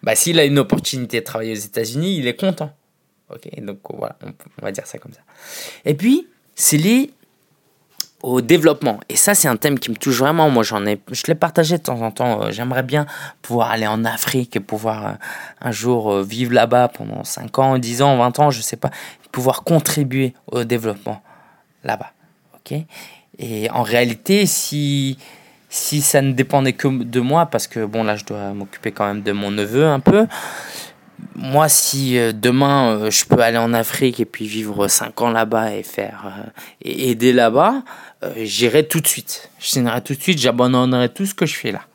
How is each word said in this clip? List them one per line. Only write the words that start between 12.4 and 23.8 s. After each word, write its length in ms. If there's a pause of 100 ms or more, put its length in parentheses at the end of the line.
Euh, 100
j'aimerais 300
bien 240 (380)
pouvoir 260
aller 160
en 180
Afrique 520
et 40
pouvoir, 480
euh, 60 (480)
un 100
jour, 400
euh, 120
vivre 280
là-bas 360
pendant 360
cinq 360
ans, 180
dix 240
ans, 160
vingt 220
ans, 100
je 120
sais 160
pas, 120 (420)
pouvoir 320
contribuer 680 (140)
au 160
développement 580 (600)
là-bas. 300 (420)
Ok ? 240 (580)
Et 320
en 140